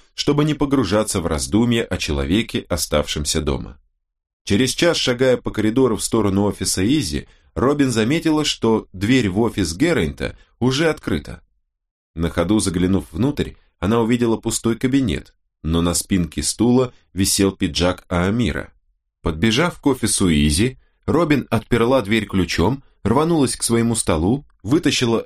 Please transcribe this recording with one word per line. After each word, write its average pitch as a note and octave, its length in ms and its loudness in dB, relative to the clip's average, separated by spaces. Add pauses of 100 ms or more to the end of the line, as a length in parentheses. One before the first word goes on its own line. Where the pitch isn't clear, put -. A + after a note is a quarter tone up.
(140)
чтобы D3 300 0
не D3+ 100 0
погружаться G#2+ 680 0
в D#2+ 60 -2
раздумья G#2+ 580 0
о F#2 120 -6
человеке, D#2 720 -2
оставшемся D2+ 720 -2
дома. B1 380 -6 (640)
Через G3 300 0
час, E3+ 240 2
шагая B2+ 400 2
по A#2+ 120 -8
коридору A2 460 2
в - 80 -6
сторону G2+ 400 2
офиса F#2+ 420 -2
Изи, G#2+ 400 -2 (280)
Робин C3+ 360 0
заметила, D3+ 540 0
что A2+ 480 0
дверь G#2+ 380 2
в F#2 100 0
офис G2+ 340 0
Геррента F2+ 600 -2 (220)
уже C3+ 320 0
открыта. A2 500 -6 (760)
На E2 140 -2
ходу F2 300 2
заглянув F#2 540 0
внутрь, A2 400 -4 (260)
она A2+ 220 0
увидела A#2 360 2
пустой A2+ 400 -2
кабинет, C3 580 -2 (280)
но E2 180 0
на E2+ 140 0
спинке F2 480 -2
стула A#2+ 500 0 (220)
висел G2 380 0
пиджак F2 560 -4
Аамира. F2+ 640 -2 (500)
Подбежав A2+ 580 0
к - 60 0
офису G#2 440 0
Изи, D#2 480 2 (280)
Робин D3 440 2
отперла A#2 520 2
дверь G#2+ 240 0
ключом, F#2+ 580 0 (180)
рванулась C#3+ 540 2
к - 60 -10
своему A#2 320 2
столу, G2+ 500 0 (200)
вытащила A#2 600 2